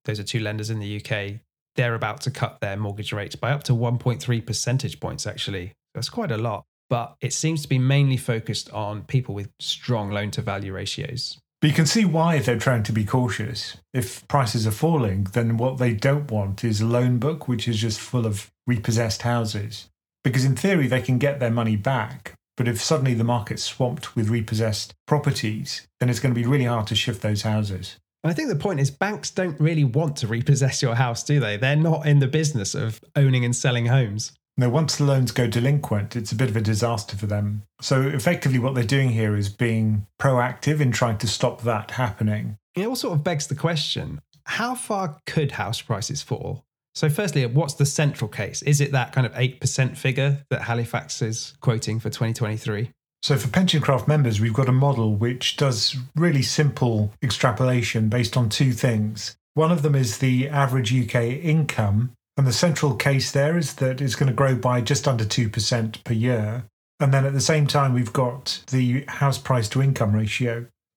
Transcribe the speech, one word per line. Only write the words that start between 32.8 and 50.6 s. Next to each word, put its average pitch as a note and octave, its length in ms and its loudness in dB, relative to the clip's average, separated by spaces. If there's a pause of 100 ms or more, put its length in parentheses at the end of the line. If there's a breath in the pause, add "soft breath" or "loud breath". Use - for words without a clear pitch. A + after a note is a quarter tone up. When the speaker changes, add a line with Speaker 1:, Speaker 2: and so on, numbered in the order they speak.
Speaker 1:
owning C3 280 4
and A#2+ 120 0
selling A#2+ 320 0
homes. A#2 460 0 (220)
Speaker 2:
No, B2 140 4
once D3+ 280 2
the D3 60 2
loans C3 280 2
go A#2+ 160 2
delinquent, A#2+ 680 0
it's A2+ 160 -6
a A2 40 -2
bit A#2+ 160 0
of G#2+ 40 -2
a A2+ 60 2
disaster A2 560 0
for G#2+ 80 -4
them. G#2 380 -2 (180)
So C3+ 220 2
effectively C3+ 560 0
what A#2+ 160 0
they're B2 80 0
doing C3+ 260 2
here A2 260 2
is G2+ 140 0
being A2 560 0 (160)
proactive C3 580 2
in C3+ 120 4
trying A2+ 260 0
to A2+ 100 -2
stop - 360 -2
that A2+ 260 -2
happening. G#2+ 720 -2 (160)
Speaker 1:
It F#3+ 100 -2
all B3+ 100 -2
sort F#3 200 -4
of D3 80 2
begs E3 240 -2
the - 80 -4
question, D3 640 -4 (240)
how A#3+ 300 -4
far F#3+ 500 -4
could - 280 0
house G#2+ 280 -6
prices - 400 -6
fall? - 420 -8 (300)
So D#3 160 0
firstly, D3+ 380 0
what's C#3+ 260 2
the C#3+ 140 2
central C#3+ 420 0
case? - 320 -6
Is C#3+ 180 4
it C#3+ 120 0
that B2+ 200 0
kind C3 140 2
of - 100 -4
eight B2+ 240 0
percent - 380 0
figure C#3 540 0
that - 100 0